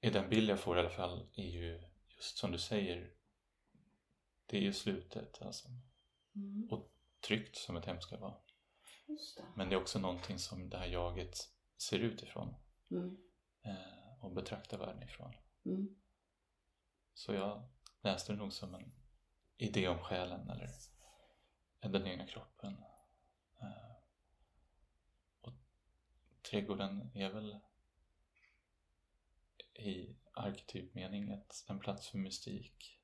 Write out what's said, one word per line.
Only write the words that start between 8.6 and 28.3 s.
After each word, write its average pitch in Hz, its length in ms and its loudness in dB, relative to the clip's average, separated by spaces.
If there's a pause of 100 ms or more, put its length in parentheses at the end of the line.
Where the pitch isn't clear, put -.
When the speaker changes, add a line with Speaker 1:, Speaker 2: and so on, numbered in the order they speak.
Speaker 2:
Just - 300 -8
det. - 80 -10 (100)
Speaker 1:
Men 95 140 2
det 98 60 8
är 92 60 8
också - 180 2
någonting 92 400 0
som 90 300 -4
det 92 80 -4
här 90 100 0
jaget 87 480 0 (420)
ser - 220 2
ut 113 240 2
ifrån. - 320 -4 (360)
Speaker 2:
Mm. 180 260 0 (460)
Speaker 1:
Eh, 95 600 -10
och 92 80 -6
betraktar - 440 -4
världen - 260 -6
ifrån. - 300 -12 (320)
Speaker 2:
Mm. 190 300 0 (1200)
Speaker 1:
Så - 200 -4
jag 104 360 -2 (320)
läste 98 320 2
det 101 40 0
nog 101 160 -4
som 95 220 -6
en - 180 -12 (640)
idé 101 300 4
om 87 120 4
själen 90 500 0
eller 50 200 -4 (1120)
den 98 260 4
egna 90 200 -4
kroppen. - 560 -8 (760)
Eh, - 340 -12 (1500)
och 123 120 -10 (1000)
trädgården 101 640 0
är 98 140 0
väl 104 300 -6 (2250)